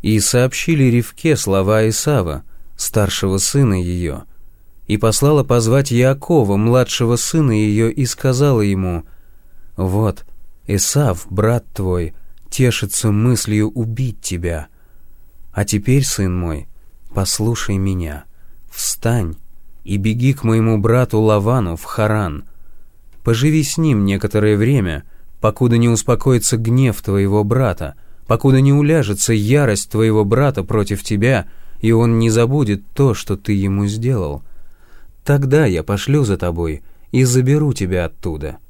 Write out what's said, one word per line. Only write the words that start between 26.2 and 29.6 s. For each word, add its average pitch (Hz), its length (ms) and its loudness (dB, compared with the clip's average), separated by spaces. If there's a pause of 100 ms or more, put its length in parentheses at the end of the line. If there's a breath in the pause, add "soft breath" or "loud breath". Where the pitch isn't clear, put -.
гнев 117 460 2
твоего 101 420 2
брата, 104 500 -2 (320 soft breath)
покуда 131 340 4
не 139 120 6
уляжется 143 600 2
ярость 110 580 2